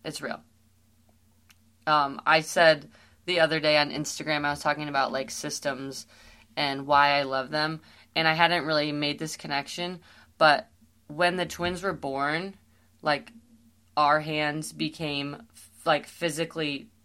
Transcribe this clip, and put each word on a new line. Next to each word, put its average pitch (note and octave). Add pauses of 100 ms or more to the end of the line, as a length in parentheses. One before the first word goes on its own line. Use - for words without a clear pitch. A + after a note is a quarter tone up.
it's -
real. A#2 (1500)
Um, D3
I D#3+
said D#3+ (360)
the F3+
other D#3+
day D3+
on D3
Instagram, D3+
I D3
was D3
talking D3
about, C3+
like, C3+
systems C3+ (520)
and C#3
why C#3+
I C#3+
love C3+
them. D#3 (320)
And D#3+
I D#3+
hadn't E3
really D3+
made D3
this D#3
connection, E3 (360)
but D3+ (380)
when F3
the F3
twins F3
were F#3+
born, D3+ (460)
like, D3 (640)
our D3+
hands D3+
became, D3+ (180)
f-, - (160)
like, D3+
physically D#3+ (160)